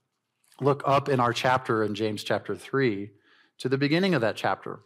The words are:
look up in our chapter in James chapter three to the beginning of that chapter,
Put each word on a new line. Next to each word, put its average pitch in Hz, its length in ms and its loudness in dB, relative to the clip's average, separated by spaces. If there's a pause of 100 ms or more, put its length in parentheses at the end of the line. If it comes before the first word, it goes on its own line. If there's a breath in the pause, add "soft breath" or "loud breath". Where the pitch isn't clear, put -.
(600)
look 139 260 0
up 139 220 2
in 135 100 2
our 120 140 4
chapter 127 500 0
in 104 140 -2
James 107 260 -4
chapter 104 320 -4
three 104 560 -2 (480 soft breath)
to 135 100 -4
the 135 80 0
beginning 165 380 2
of 131 60 2
that 107 160 0
chapter, - 500 -6